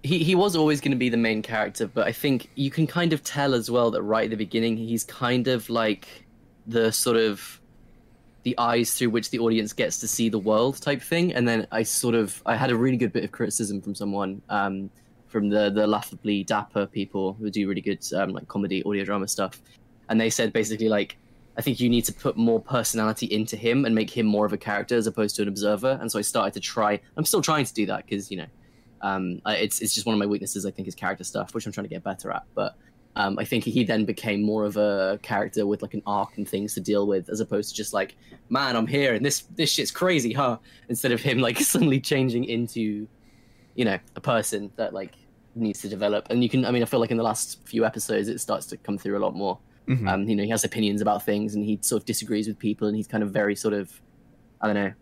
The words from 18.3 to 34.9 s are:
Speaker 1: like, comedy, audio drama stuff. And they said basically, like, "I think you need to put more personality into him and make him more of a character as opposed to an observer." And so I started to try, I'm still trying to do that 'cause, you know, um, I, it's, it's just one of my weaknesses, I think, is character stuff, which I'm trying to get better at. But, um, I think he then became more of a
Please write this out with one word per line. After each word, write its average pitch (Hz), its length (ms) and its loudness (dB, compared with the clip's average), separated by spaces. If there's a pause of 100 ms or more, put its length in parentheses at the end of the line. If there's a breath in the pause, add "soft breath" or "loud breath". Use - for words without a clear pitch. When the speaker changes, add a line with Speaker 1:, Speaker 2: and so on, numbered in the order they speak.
Speaker 1:
like, - 160 -10
comedy, 98 340 -2
audio 98 220 -2
drama 98 240 -2
stuff. - 320 -4 (480 loud breath)
And 110 100 4
they 113 100 4
said 113 220 0
basically, 110 380 0
like, 104 260 0 (420)
"I 117 40 -6
think 120 180 0
you 123 100 4
need 117 160 4
to - 80 -2
put - 220 -2
more 113 240 4
personality 110 680 0
into 110 280 -2
him 120 300 2
and 113 100 4
make 110 140 2
him 113 160 0
more 104 200 4
of 104 60 0
a 104 60 -2
character 104 400 -2
as 110 100 2
opposed 107 300 0
to 107 60 2
an 101 40 0
observer." 104 540 0
And 113 100 -4
so 107 80 -2
I - 40 -2
started 104 320 0
to 101 40 -6
try, 104 400 0 (160 soft breath)
I'm 160 100 -2
still 190 160 2
trying 151 220 2
to - 100 -6
do 107 120 0
that 98 220 -4
'cause, 101 220 -6
you 95 80 -6
know, 82 80 -8 (560 soft breath)
um, 95 440 -2
I, 107 100 0
it's, 104 260 -2
it's 110 140 -2
just - 100 -4
one 113 80 0
of 107 60 2
my 101 60 0
weaknesses, 101 400 -4
I 95 60 -4
think, 95 180 -10
is 90 60 -12
character 95 280 -6
stuff, - 320 -6
which 113 100 -6
I'm 104 60 -8
trying 101 140 -8
to 107 40 -12
get 95 140 -10
better 98 280 -8
at. - 120 -6 (100)
But, - 220 -4 (400 soft breath)
um, 101 240 0
I 107 60 -2
think 117 180 0
he 120 200 2
then 110 220 2
became 104 360 -2
more 104 240 0
of 104 120 -2
a 101 460 2